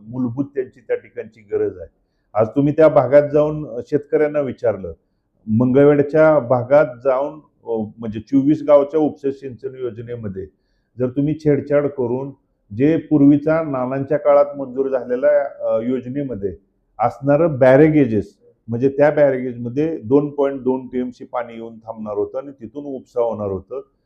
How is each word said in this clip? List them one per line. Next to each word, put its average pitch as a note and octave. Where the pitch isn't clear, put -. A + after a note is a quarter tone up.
मूलभूत B2
त्यांची B2+
त्या A#2+
ठिकाणची A2+
गरज G#2
आहे, E2
आज A2
तुम्ही C#3+
त्या D#3
भागात C#3+
जाऊन D3+
शेतकऱ्यांना D3
विचारलं, G#2+
मंगळवेढच्या C#3+
भागात C#3
जाऊन, C#3
अ, A2+
म्हणजे A2+
चोवीस C#3
गावच्या D3
उपसा C#3+
सिंचन B2+
योजनेमध्ये A2+
जर B2+
तुम्ही C#3+
छेडछाड C#3+
करून C3
जे D3
पूर्वीच्या D3
नानांच्या C#3
काळात C#3+
मंजूर C3
झालेल्या, C3
अ, A2+
योजनेमध्ये B2
असणारं C#3
बॅरेगेजेस, C3+
म्हणजे A#2+
त्या C#3+
बॅरेगेजमध्ये C3
दोन C3+
पॉइंट C#3
दोन B2+
टीएमसी B2+
पाणी A#2+
येऊन A2+
थांबणार A2
होतं G#2
आणि C#3
तिथून C#3
उपसा B2+
होणार G#2+
होतं, G2